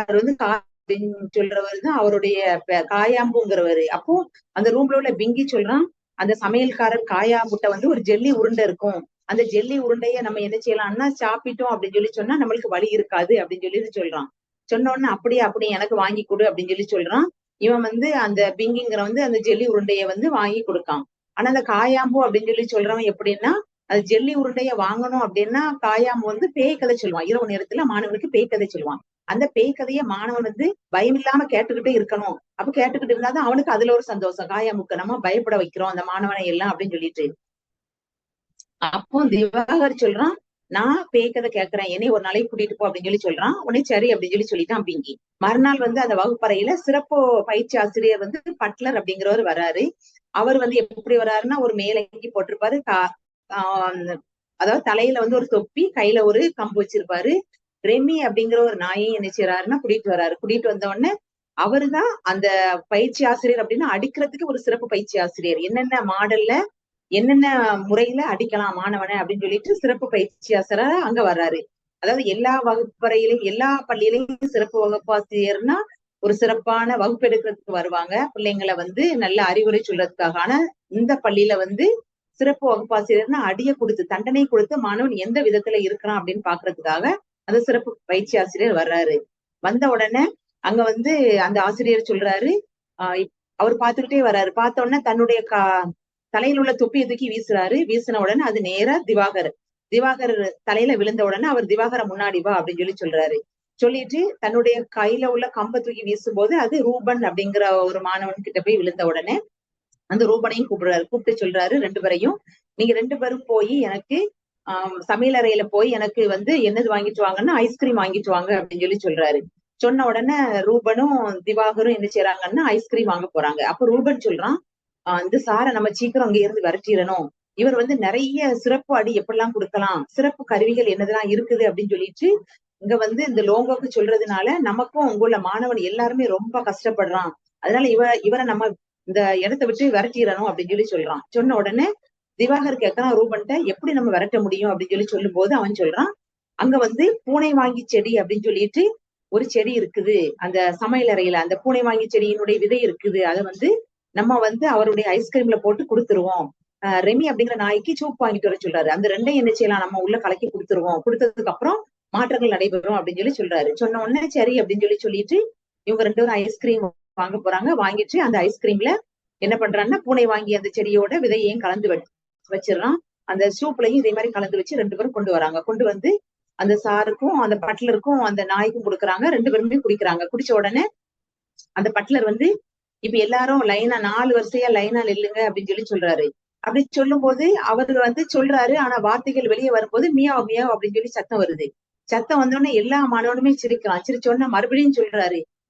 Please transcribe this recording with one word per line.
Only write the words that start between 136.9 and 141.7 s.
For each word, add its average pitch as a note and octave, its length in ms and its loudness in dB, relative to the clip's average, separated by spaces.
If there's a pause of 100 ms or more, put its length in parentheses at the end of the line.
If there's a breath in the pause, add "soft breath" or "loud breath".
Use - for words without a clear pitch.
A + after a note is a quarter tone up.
அதனால B3 300 2
இவ-, A#3+ 320 4
இவரை B3 240 0
நம்ம A3 240 0 (380)
இந்த F#3+ 300 2
இடத்தை A#3 300 0
விட்டு A3+ 220 0
விரட்டிடணும்" G#3+ 600 0
அப்படின்னு F#3 340 -2
சொல்லி F3 220 -2
சொல்றான். D3 240 -6
சொன்ன A#3+ 260 2
உடனே G#3+ 320 0 (520)